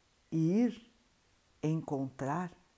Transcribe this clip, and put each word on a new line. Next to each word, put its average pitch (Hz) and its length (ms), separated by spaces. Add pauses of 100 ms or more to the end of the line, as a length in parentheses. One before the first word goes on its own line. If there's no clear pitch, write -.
(320)
e 165 60
ir 196 540 (680)
encontrar 147 920 (240)